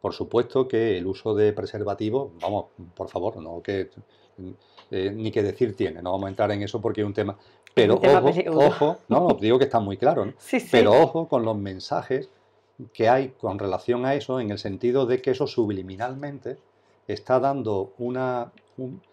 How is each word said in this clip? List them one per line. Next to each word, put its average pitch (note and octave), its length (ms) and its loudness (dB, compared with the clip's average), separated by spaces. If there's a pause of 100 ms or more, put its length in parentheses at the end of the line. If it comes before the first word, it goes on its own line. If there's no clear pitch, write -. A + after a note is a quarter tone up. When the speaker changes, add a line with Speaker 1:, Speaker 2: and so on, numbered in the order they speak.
Speaker 1:
Por F#2+ 120 -6
supuesto A#2+ 540 0
que A2+ 320 0
el F2+ 80 -6
uso G2+ 280 -4
de G#2 180 4
preservativos, G#2+ 800 -4 (100)
vamos, F#2+ 260 -4 (300)
por E2 120 -10
favor, F#2+ 280 -6
no E2 260 -12
que, F#2+ 280 -4 (1000)
eh, G2 240 -4
ni A2 160 -6
que A2 120 0
decir G2+ 340 -2
tiene, E2+ 260 -4
no F2+ 100 -4
vamos F#2+ 140 -4
a G2 40 -6
entrar G2+ 220 0
en G2+ 100 -4
eso G#2+ 180 -6
porque G#2+ 220 -4
es G#2 40 0
un G#2 80 -6
tema, G2+ 220 -4 (380)
pero A2 220 6
Speaker 2:
Un - 40 0
tema C#3 180 8
Speaker 1:
ojo, C3+ 120 4
Speaker 2:
peligroso. D#3+ 360 2
Speaker 1:
ojo, D3 320 2 (100)
no, F3 200 4
no, C3+ 60 4
digo A2+ 240 4
que C3 60 6
está A#2+ 160 0
muy G2 160 -4
claro, C3 300 2
¿no? A#2+ 80 -8
Speaker 2:
<laughs> - 40 -20
Sí, - 220 -2
sí. - 120 -16
Speaker 1:
Pero A#2 200 8
ojo D#3+ 360 6
con A#2+ 160 0
los A2 120 0
mensajes G2+ 720 -4 (640)
que A2+ 160 2
hay C3 200 4 (120)
con G2+ 180 -4
relación G2+ 480 -2
a C#3 80 0
eso, A2+ 260 -4
en G#2+ 100 -4
el G2+ 80 -6
sentido A#2+ 480 -2
de B2 140 0
que C3 120 0
eso C3+ 140 -2
subliminalmente A#2+ 1120 -6 (500)
está A2 320 0
dando A2+ 600 -2
una, B2 540 -6 (260)
un, C3 240 -12 (100)